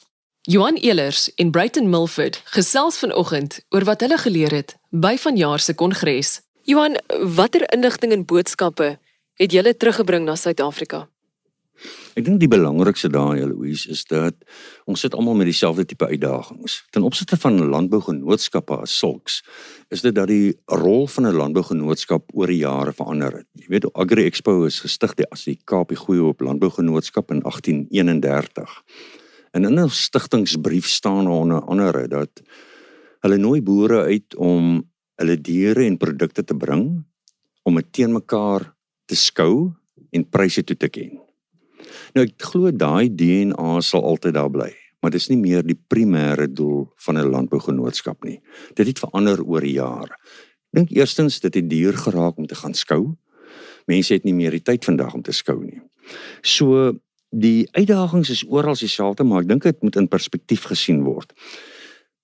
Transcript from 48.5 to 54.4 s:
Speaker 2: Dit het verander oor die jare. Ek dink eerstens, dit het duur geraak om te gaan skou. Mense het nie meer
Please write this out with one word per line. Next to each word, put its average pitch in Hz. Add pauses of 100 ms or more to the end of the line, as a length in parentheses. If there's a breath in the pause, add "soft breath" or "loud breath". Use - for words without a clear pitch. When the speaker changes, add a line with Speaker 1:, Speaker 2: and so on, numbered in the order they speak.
Speaker 2:
Dit 107
het 135
verander 101
oor 80
die 71
jare. 62
Ek -
dink 165
eerstens, 143
dit 90
het 85
duur 87
geraak 87
om 78
te -
gaan -
skou. 107 (720 loud breath)
Mense 90
het 95
nie 95
meer 85